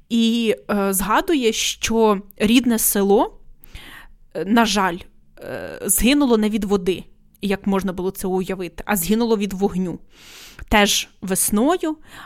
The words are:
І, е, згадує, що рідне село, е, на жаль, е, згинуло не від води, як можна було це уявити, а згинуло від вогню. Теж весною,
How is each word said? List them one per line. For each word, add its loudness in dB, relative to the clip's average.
І, 2
е, 0
згадує, 0
що 0
рідне 4
село, 2
е, -6
на 4
жаль, 0
е, -12
згинуло 2
не 0
від -4
води, -2
як -4
можна -2
було -6
це -8
уявити, -6
а -2
згинуло 0
від -4
вогню. -2
Теж 2
весною, 0